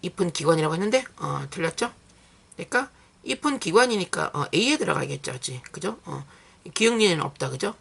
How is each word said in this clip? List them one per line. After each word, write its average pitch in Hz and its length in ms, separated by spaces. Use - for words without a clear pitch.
잎은 175 300
기관이라고 156 420
했는데, 220 300
어, 143 320
틀렸죠? 185 420
그러니까 254 340
잎은 269 360
기관이니까, 190 760
어, 143 200
A에 247 240
들어가야겠죠. 143 560
그치? 127 280
그죠? 202 340
어, 139 200
기역니은 214 480
없다. 139 280
그죠? 202 320